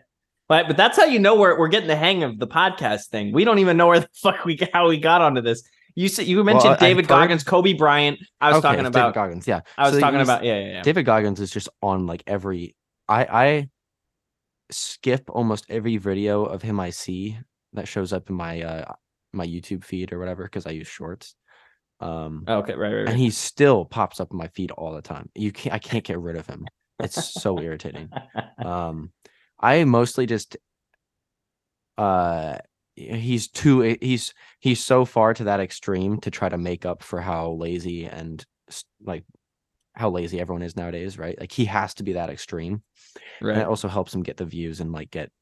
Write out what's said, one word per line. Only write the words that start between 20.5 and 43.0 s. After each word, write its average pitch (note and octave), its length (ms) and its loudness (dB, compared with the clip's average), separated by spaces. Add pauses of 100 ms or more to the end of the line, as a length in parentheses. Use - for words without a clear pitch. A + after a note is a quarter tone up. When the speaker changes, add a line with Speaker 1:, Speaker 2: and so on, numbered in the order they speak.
Speaker 2:
I D#2+ 60 -10
use D#2+ 160 -12
Shorts. - 480 -16 (680)
Um, D#2+ 460 -10
Speaker 1:
Okay, G#2 280 -2
right, G#2 180 -4
right, G#2+ 140 -4
Speaker 2:
and - 20 -4
Speaker 1:
right. A#2 80 0
Speaker 2:
he B2+ 120 2
still A#2 560 2
pops - 340 -4
up F2+ 120 -8
in F#2+ 60 -10
my E2 120 -10
feed F2+ 220 -10
all D#2+ 220 -12
the D2+ 80 -14
time. - 340 -14
You G#2 160 -4
can't, - 240 -10
I G#2 40 -4
can't - 240 -6
get - 160 -6
rid E2+ 160 -8
of D#2+ 120 -10
him. E2 200 -16 (320)
It's - 160 -8
so - 460 -4
irritating. D#2+ 520 -12 (220)
Speaker 1:
<laughs> - 280 -10
Speaker 2:
Um, E2+ 480 -8 (480)
I C#3+ 260 4
mostly A#2+ 400 2
just, A2 320 -6 (1400)
uh, F2 600 0 (380)
he's A#2 520 -4
too, B2+ 540 4
he's, B2 320 -4 (260)
he's B2+ 240 0
so B2+ 220 4
far A2+ 280 2
to A2+ 120 -6
that G2+ 140 0
extreme G2 600 -4
to F#2+ 100 -8
try G2 180 -4
to F2 80 -6
make F2 280 -6
up F2 180 -8
for F2 180 -10
how E2+ 320 -6
lazy E2+ 520 -8
and E2 380 -14 (260)
s-, - 160 -18 (160)
like, F#2+ 220 -12 (720)
how A2+ 140 -2
lazy F2 300 -6
everyone F2 240 -8
is E2 120 -10
nowadays, F2 420 -10
right? E2 220 -12
Like, - 120 -16
he B2 140 -2
has G2+ 300 -2
to - 80 -12
be F#2+ 100 -6
that E2+ 160 -6
extreme. E2+ 540 -10 (580)